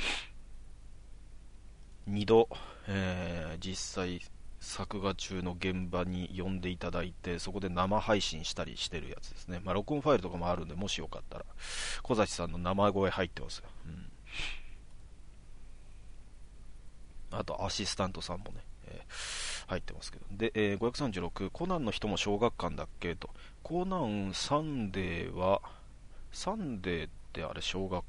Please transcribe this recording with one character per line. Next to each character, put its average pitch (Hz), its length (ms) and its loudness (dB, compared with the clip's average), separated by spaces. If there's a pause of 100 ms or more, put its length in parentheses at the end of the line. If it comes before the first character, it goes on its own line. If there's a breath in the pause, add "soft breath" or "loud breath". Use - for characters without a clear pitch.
(2000 loud breath)
二 101 180 2
度、 113 220 10 (400 loud breath)
え 90 720 0
ー、 - 0 -
実 92 160 -4
際、 90 460 -2 (400)
作 - 400 -4
画 95 140 4
中 92 260 -2
の 90 120 0
現 92 360 0
場 87 140 2
に 90 340 -2
呼 92 120 0
ん 95 120 0
で 90 80 0
い 90 80 -2
た 90 140 -2
だ 87 100 2
い 82 100 -2
て、 87 280 -4
そ 92 120 -4
こ 98 80 -4
で 95 100 0
生 92 320 4
配 107 200 6
信 80 220 -2
し - 100 -2
た 85 120 -2
り - 120 -6
し - 120 -2
て 82 100 -2
る - 100 -6
や - 120 -6
つ - 80 -8
で - 80 -8
す - 100 -8
ね。 87 160 -4
ま 92 80 0
あ、 - 20 4
録 104 220 2
音 143 60 2
フ 151 80 4
ァ 139 60 10
イ - 20 6
ル 92 60 4
と 92 60 -2
か 87 80 -2
も 85 120 2
あ 87 60 6
る 85 100 -2
ん - 20 -8
で、 78 80 -6
も 92 140 0
し - 100 0
よ 73 80 -2
か - 120 -6
っ - 80 -6
た - 120 -8
ら。 - 60 -8 (580 loud breath)
小 127 120 4
崎 107 160 6
さ 87 140 0
ん 82 60 -2
の 85 80 -2
生 98 320 8
声 95 180 6
入 92 160 4
っ 87 40 -6
て - 120 -6
ま - 80 -4
す - 100 -4
よ。 - 100 -12 (160)
う 78 40 -6
ん。 87 220 -8 (3250 loud breath)
あ 110 140 0
と、 - 180 -2
ア 98 60 0
シ 101 160 0
ス - 100 -2
タ 98 120 2
ン 90 40 -2
ト 85 100 -4
さ 85 140 -2
ん 87 40 -4
も - 60 -8
ね、 - 200 -4 (220)
え - 200 -10
ー、 - 640 -4
入 92 100 0
っ - 20 -2
て - 120 -4
ま - 80 -6
す - 100 -8
け - 60 -10
ど。 - 140 -10
で、 107 240 2
え 107 180 6
ー、 101 40 2
五 113 100 4
百 120 100 2
三 139 140 2
十 95 100 0
六、 90 320 0
「コ 175 140 0
ナ 185 100 4
ン 147 80 2
の 104 60 4
人 - 180 2
も 95 80 4
小 101 200 4
学 113 200 6
館 82 180 0
だ 71 80 -2
っ 78 40 -4 (120)
け？」 85 160 0
と。 - 140 -8 (340 loud breath)
コ 175 220 0
ナ 190 140 2
ン 104 340 2
サ 143 260 4
ン 139 320 0
デ 87 380 0
ー 90 40 -4
は、 95 280 6 (720 loud breath)
サ - 220 -2
ン 139 260 -2
デ 87 240 0
ー - 20 -8
っ - 40 -8 (200)
て 82 120 -4
あ 73 100 -4
れ 80 80 -4
小 95 260 0
学 90 220 0